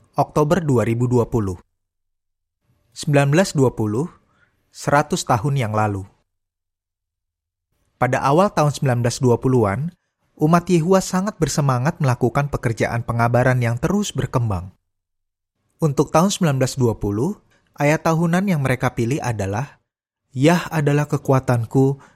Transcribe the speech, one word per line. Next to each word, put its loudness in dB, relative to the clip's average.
Oktober 0
dua 0
ribu -2
dua 0
puluh. -4
Sembilan 0
belas 2
dua 2
puluh, -2
seratus 0
tahun 0
yang -4
lalu. 0
Pada 0
awal 2
tahun 2
sembilan -2
belas -2
dua 4
puluhan, 0
umat 2
Yehua 2
sangat -6
bersemangat -2
melakukan 0
pekerjaan -4
pengabaran 2
yang -2
terus -2
berkembang. -4
Untuk 0
tahun 2
sembilan 0
belas -2
dua 2
puluh, -2
ayat 0
tahunan 0
yang 0
mereka -2
pilih -2
adalah, -6
"Yah 2
adalah 0
kekuatanku 0